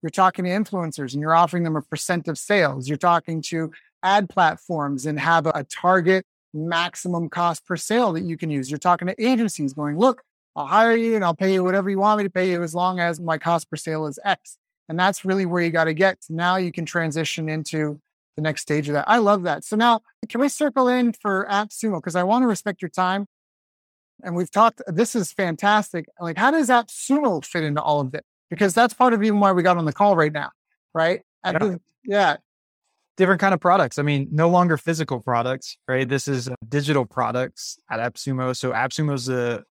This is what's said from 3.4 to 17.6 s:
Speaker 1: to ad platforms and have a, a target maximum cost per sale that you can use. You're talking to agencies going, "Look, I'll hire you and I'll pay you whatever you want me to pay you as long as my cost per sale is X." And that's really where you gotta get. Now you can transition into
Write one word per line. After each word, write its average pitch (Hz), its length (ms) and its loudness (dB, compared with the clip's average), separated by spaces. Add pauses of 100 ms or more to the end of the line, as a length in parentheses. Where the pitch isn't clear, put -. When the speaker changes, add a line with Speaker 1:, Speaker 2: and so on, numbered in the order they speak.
Speaker 1:
to 160 280 -6 (300)
ad 196 260 2
platforms 151 760 0
and 151 140 -2
have 160 260 2
a, 165 80 0
a 151 120 -4
target 185 600 2 (260)
maximum 170 800 -4
cost 170 360 -2
per 175 120 -4
sale 220 360 0
that 165 100 -4
you 165 140 -6
can 160 120 -6
use. 139 220 -4
You're 147 80 -6
talking 175 280 2
to 190 160 -6
agencies 220 500 0
going, 147 260 -4
"Look, 247 240 2 (320)
I'll 147 100 -6
hire 220 300 4
you 226 200 0
and 208 80 0
I'll 170 120 0
pay 190 180 0
you 185 100 2
whatever 190 280 0
you 196 80 -2
want 208 180 2
me 208 60 -2
to 190 80 -4
pay 185 200 0
you 175 120 -2
as 160 100 -8
long 180 260 -2
as 170 220 -2
my 160 160 -2
cost 170 320 -2
per 156 80 -8
sale 156 300 -6
is 143 180 -10
X." - 320 -4 (320)
And 165 100 -4
that's 190 240 0
really 190 220 0
where 175 160 0
you 165 80 0
gotta 160 240 0
get. 185 240 2 (100)
Now 175 300 -2
you 180 140 -2
can 165 140 -8
transition 160 640 -4
into 156 540 -4 (340)